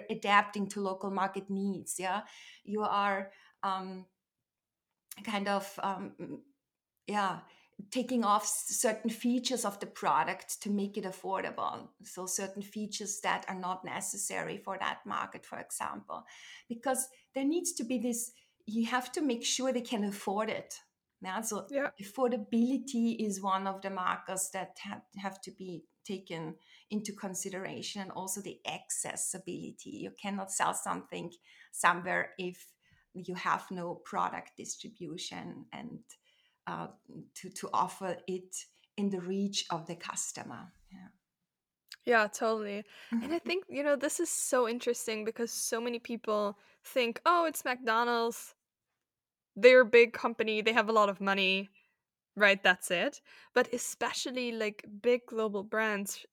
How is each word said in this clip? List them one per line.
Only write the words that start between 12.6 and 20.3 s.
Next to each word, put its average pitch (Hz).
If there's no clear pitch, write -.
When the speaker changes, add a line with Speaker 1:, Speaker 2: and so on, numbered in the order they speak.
Speaker 1:
features 208
that 180
are 185
not 185
necessary 180
for 190
that -
market, -
for -
example, -
because 254
there 269
needs 330
to 277
be 240
this, 233
you 226
have 254
to 349
make 233
sure 262
they 247
can 220
afford 202